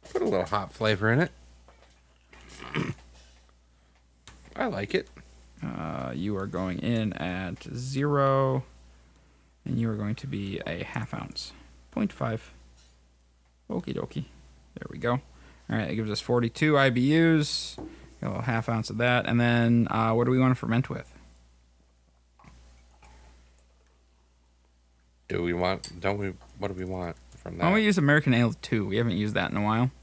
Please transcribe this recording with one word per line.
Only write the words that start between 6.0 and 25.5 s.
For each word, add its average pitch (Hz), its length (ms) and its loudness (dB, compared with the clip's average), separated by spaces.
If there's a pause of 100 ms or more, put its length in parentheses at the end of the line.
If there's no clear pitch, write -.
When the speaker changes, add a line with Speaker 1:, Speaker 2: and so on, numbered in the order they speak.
Speaker 2:
you 98 200 -2
are 95 120 -4
going 90 320 -4
in 113 340 0
at 90 500 -6 (120)
zero, 135 880 2 (1000)
and - 160 -2
you 117 100 0
are 107 60 -2
going 104 200 -4
to - 120 -12
be 98 380 -6
a - 180 -6
half - 300 -8
ounce. - 400 -12 (380)
Point 214 200 -2
five. 113 400 -4 (1160)
Okie - 260 -4
dokie. - 300 -6 (500)
There - 140 -12
we - 80 -12
go. 117 160 0
All 131 80 0 (560)
right, 90 140 -2
it 92 40 -4
gives 110 140 -2
us 104 120 -2
forty-two 123 560 2
I 135 120 6
B 127 260 4
Us. 165 600 2 (460)
Got - 60 -4
a - 20 -2
little 98 140 -6
half 113 260 -2
ounce 110 200 -2
of 107 80 -6
that. 123 300 2
And 120 120 4
then, 120 520 4
uh, 113 220 2
what 120 120 2
do 127 60 2
we 127 80 4
wanna 127 160 4
ferment 120 340 -2
with? - 220 -8 (4000)
Speaker 1:
Do 90 160 -2
we 87 100 0